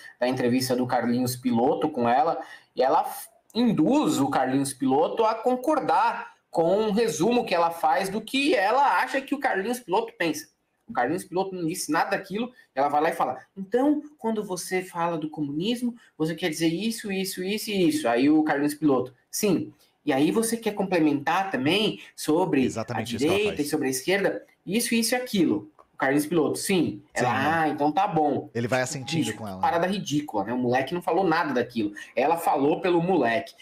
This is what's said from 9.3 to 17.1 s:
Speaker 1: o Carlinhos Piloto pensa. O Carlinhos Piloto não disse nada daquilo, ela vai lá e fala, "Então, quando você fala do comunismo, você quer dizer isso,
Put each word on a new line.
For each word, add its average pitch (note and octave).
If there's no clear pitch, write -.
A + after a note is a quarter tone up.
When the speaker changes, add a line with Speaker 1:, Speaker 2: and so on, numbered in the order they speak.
Speaker 1:
o -
Carlinhos A3+
Piloto -
pensa. -
O A2+
Carlinhos C3
Piloto F#3+
não F3
disse E3
nada E3+
daquilo, G#3+
ela C#3
vai D3
lá E3
e -
fala, -
"Então, C#4
quando A3
você F3+
fala E3+
do D3+
comunismo, G3
você D#3+
quer F3+
dizer D#3+
isso, G#3